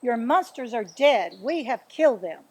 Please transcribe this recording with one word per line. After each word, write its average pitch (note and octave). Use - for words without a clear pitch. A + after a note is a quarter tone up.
Your A#3+
monsters B3+
are A3
dead. G3
We D4
have A#3
killed C4
them. E3